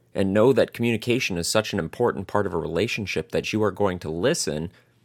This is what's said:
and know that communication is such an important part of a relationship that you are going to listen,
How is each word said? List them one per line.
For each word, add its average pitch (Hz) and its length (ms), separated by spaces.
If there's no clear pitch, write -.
and 98 180
know 110 200
that 110 200
communication 117 640
is 85 120
such 110 240
an 101 80
important 101 480
part 104 180
of 90 80
a 85 40
relationship 82 720
that - 200
you 107 120
are 98 80
going 92 260
to 82 100
listen, 85 600